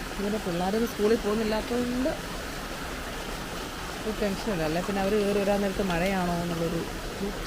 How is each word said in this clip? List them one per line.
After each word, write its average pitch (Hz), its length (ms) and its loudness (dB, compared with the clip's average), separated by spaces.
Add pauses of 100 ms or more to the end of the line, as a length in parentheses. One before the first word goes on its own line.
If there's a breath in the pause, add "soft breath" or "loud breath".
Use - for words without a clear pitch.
(180)
ഇന്നലെ 208 200 0
പിള്ളേരൊന്നും 190 540 2
സ്കൂളിൽ 214 240 4
പോകുന്നില്ലാത്തതുകൊണ്ട് 233 920 0 (2000)
ഒരു 214 160 -2
ടെൻഷനില്ല. 196 420 0
അല്ലെ 160 200 2
പിന്നെ 196 200 0
അവര് 196 220 4
കയറി 202 140 4
വരാൻ 202 220 4
നേരത്ത് 202 220 0
മഴയാണോ 180 520 2
എന്നുള്ളൊരു, 170 460 0 (440)
ഉം, 202 80 -2 (140)